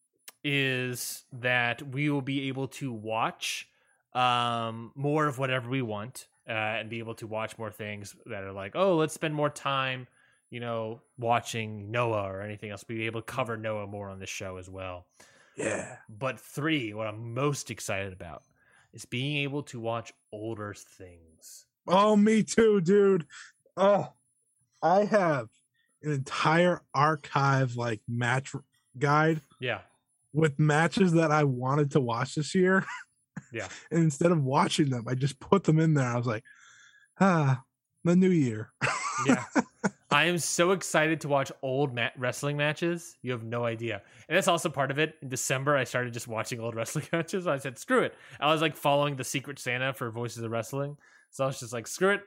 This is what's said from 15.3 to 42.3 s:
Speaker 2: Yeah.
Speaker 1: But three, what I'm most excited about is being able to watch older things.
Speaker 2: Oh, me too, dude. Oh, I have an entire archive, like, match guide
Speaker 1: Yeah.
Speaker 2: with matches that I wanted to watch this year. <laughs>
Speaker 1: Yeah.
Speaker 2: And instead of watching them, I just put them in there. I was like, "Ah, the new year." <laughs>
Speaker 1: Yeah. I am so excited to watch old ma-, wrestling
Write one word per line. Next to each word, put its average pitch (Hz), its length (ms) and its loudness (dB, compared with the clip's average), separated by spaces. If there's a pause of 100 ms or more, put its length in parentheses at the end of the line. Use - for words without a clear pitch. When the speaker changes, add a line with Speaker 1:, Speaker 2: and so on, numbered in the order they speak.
Speaker 2:
Yeah. - 400 -6 (120)
Speaker 1:
But 110 300 -8
three, 143 540 -4
what 110 140 -6
I'm 113 260 -10
most 135 380 -2
excited 98 420 -6
about 85 300 -14 (500)
is 117 120 -18
being 139 320 -4
able 143 260 -4
to 123 160 -14
watch 113 340 -6 (180)
older 104 420 -8
things. 85 920 -20 (220)
Speaker 2:
Oh, 202 280 6
me 214 280 6
too, 214 380 4
dude. 190 440 6 (520)
Oh, 190 360 4 (680)
I 185 220 6
have 160 420 2 (560)
an 151 80 -2
entire 160 680 2 (120)
archive, 135 840 2
like, 120 320 -4
match 123 460 0 (440)
guide 151 440 4 (180)
Speaker 1:
Yeah. 117 220 -4 (520)
Speaker 2:
with 147 260 2
matches 160 540 4
that 165 180 4
I 151 140 4
wanted 135 460 0
to 156 80 4
watch 120 360 -2
this 151 180 -4
year. 185 360 4
<laughs> - 60 -10 (560)
Speaker 1:
Yeah. 107 160 -6 (220)
Speaker 2:
And 165 140 2
instead 165 300 4
of 156 100 2
watching 147 460 2
them, 120 180 -4
I 123 80 -2
just 135 240 -2
put - 240 4
them 156 160 6
in 160 140 4
there. 139 160 4
I 120 80 0
was 120 80 -2
like, 113 180 -4 (800)
"Ah, 156 420 4 (400)
the 170 120 6
new 185 140 6
year." 123 420 0 (100)
<laughs> - 440 -2
Speaker 1:
Yeah. 180 200 2 (680)
I 147 140 6
am 175 140 2
so 175 320 2
excited 160 500 2
to 147 80 -6
watch 139 320 0
old 135 340 0
ma-, 120 220 0
wrestling 135 400 -2